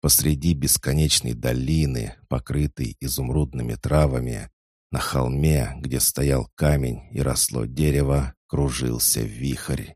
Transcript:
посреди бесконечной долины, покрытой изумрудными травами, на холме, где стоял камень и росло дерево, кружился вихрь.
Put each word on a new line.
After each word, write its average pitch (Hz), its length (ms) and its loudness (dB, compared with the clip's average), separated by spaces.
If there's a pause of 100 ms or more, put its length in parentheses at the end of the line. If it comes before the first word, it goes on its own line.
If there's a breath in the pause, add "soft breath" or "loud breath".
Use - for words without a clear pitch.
посреди 78 480 4
бесконечной 69 800 2
долины, 62 800 0 (160)
покрытой 73 720 -2
изумрудными 62 720 -2
травами, 62 760 0 (400)
на 65 80 -2
холме, 67 760 2
где 62 220 -4
стоял 67 540 0
камень 69 480 0 (100)
и - 100 -4
росло 64 440 -2
дерево, 69 720 2 (120)
кружился 64 760 0
вихрь. 60 760 -4